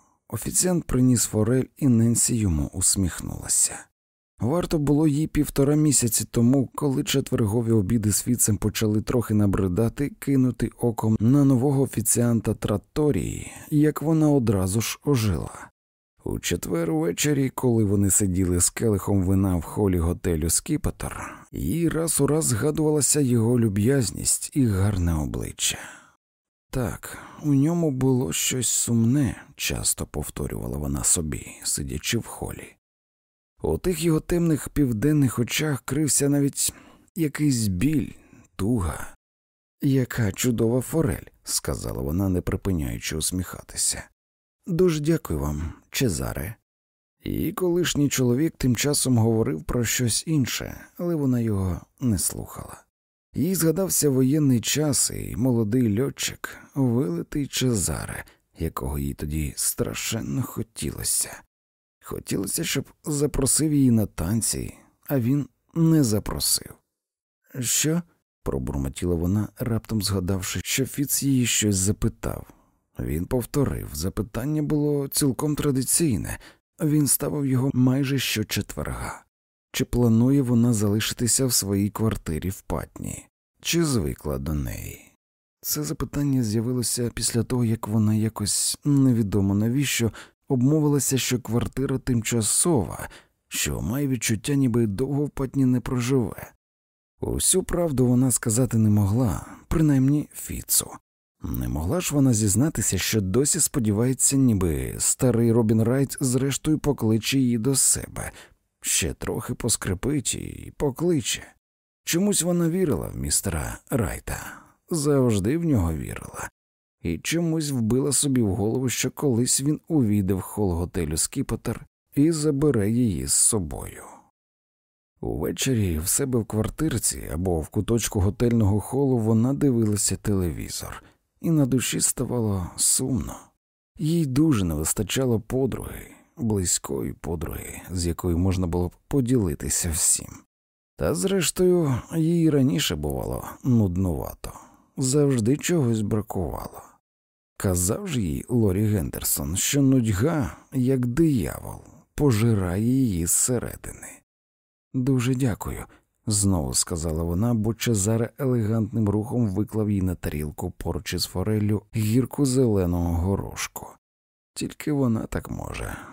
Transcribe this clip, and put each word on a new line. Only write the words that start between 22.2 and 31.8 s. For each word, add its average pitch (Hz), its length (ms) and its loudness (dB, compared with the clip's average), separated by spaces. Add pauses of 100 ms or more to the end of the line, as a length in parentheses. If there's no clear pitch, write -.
у 143 60 4
раз 151 180 2
згадувалася 151 760 2
його 120 400 4
люб'язність 110 960 0
і 135 120 4
гарне 95 480 2
обличчя. 64 640 -4 (960)
Так, - 440 -6 (240)
у 147 120 2
ньому 160 360 4
було 131 420 2
щось - 360 -2
сумне, 117 720 2 (140)
часто - 500 -4
повторювала 62 720 -8
вона 71 260 -4
собі, - 420 -2 (160)
сидячи 69 560 -4